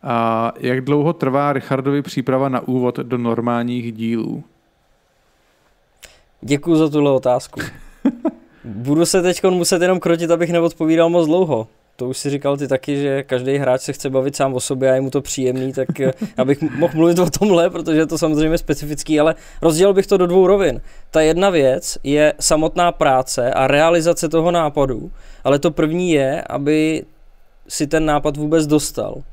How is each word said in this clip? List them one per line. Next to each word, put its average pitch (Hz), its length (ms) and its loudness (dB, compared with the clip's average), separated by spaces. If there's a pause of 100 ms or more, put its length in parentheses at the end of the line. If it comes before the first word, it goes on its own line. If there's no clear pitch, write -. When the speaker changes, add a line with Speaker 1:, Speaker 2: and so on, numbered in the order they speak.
Speaker 1:
A 117 560 -2
jak 131 220 -2
dlouho 147 320 0
trvá 143 400 0
Richardovi 135 500 -2
příprava 131 460 -2
na 127 120 -2
úvod 123 380 -2
do 127 200 -6
normálních 120 720 -4
dílů? 113 520 -6 (2000)
Speaker 2:
Děkuju 143 360 0
za 156 120 4
tuhle 143 220 2
otázku. 127 500 0 (520)
Speaker 1:
<laughs> - 520 -10
Speaker 2:
Budu 127 420 0
se 190 160 0
teďkon 185 320 0
muset 175 280 0
jenom 180 180 2
krotit, 170 300 0
abych 170 220 0
neodpovídal 165 580 2
moc 175 160 2
dlouho. 151 420 0 (300)
To 127 100 -6
už 131 100 -6
si 143 120 -4
říkal 143 260 -2
ty 139 120 -6
taky, 139 340 -2
že 139 200 -2
každý 131 340 -2
hráč 127 240 0
se - 120 -8
chce 135 180 -6
bavit 131 260 -2
sám 135 180 0
o 123 60 -2
sobě 131 300 0
a 131 40 4
je 127 60 2
mu 131 100 -4
to 139 100 -2
příjemný, 131 520 -4
tak, 131 280 -4
eh, 131 120 0 (120)
Speaker 1:
<laughs> - 120 -12
Speaker 2:
abych 135 260 0
mohl 156 320 0
mluvit 170 240 4
o 175 120 2
tomhle, 180 400 2
protože 165 280 -2
je 160 80 2
to 156 120 -6
samozřejmě 156 400 0
specifický, 151 600 -2
ale 160 140 2 (280)
rozdělil 170 320 4
bych 190 120 2
to 202 100 2
do 185 100 4
dvou 180 200 4
rovin. 190 340 2 (300)
Ta 160 100 2
jedna 165 300 4
věc 143 520 0
je 147 380 2
samotná 160 520 0
práce 131 580 0
a 131 160 0
realizace 165 640 2
toho 165 220 2
nápadu, 147 600 -2 (340)
ale 143 140 2
to 165 120 0
první 165 420 -2
je, 139 300 0
aby 156 640 -2 (640)
si - 180 -4
ten 156 180 0
nápad 147 320 0
vůbec 151 300 0
dostal. 139 560 0 (100)